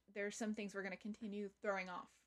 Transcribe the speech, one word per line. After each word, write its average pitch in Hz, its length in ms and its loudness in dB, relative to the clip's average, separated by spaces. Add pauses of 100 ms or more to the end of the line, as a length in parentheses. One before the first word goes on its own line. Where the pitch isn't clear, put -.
(140)
there 202 120 2
are 208 40 2
some 214 240 2
things 208 180 -2
we're 196 120 0
gonna 190 120 -2
continue 208 520 -2 (140)
throwing 190 260 4
off 180 220 -6 (160)